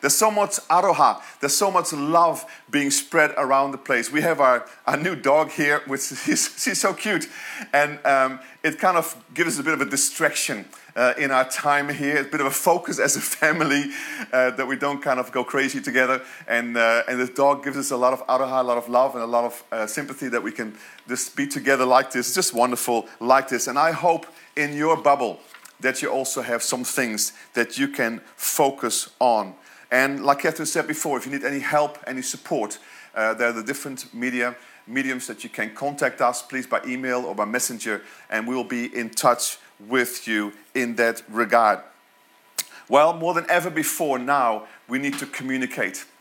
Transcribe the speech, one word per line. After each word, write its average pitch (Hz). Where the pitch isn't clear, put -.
There's 143
so 220
much 202
aroha, 160
there's 139
so 202
much 180
love 160
being 143
spread 151
around 139
the 131
place. 117
We 151
have 160
our, 127
our 135
new 165
dog 143
here, 147
which 135
<laughs> -
is, -
she's -
so 196
cute. 175
And, 147
um, 131
it 156
kind 180
of -
gives 165
us 143
a -
bit 156
of 143
a 139
distraction, 135
uh, 123
in 143
our 131
time 143
here, 143
a 139
bit 147
of 139
a 135
focus 170
as -
a -
family, 151
uh, 127
that 127
we 131
don't 143
kind 131
of 123
go 127
crazy 135
together. 127
And, 117
uh, 117
and 127
the 127
dog 139
gives 139
us 139
a 135
lot 123
of 127
aroha, 131
a -
lot 123
of 120
love, 127
and 123
a 113
lot 120
of, 117
uh, 110
sympathy 143
that 120
we 104
can 107
just -
be 139
together 131
like 127
this. 123
It's -
just -
wonderful 120
like 131
this. 123
And 131
I 160
hope 165
in 147
your 156
bubble 139
that 131
you 147
also 131
have 117
some 123
things 113
that 120
you 139
can 117
focus -
on. 107
And 135
like 139
Catherine 156
said 156
before, 151
if -
you 131
need 139
any 139
help, 147
any 131
support, -
uh, 110
there 117
are 117
the 113
different 135
media, 123
mediums 131
that 110
you 117
can 107
contact 143
us, 123
please 131
by -
email 127
or 85
by 104
messenger, 110
and 110
we 123
will 127
be 120
in 117
touch -
with 123
you 104
in 120
that 117
regard. 110
Well, 147
more 165
than 170
ever 175
before 147
now, 123
we 123
need 139
to 139
communicate. 127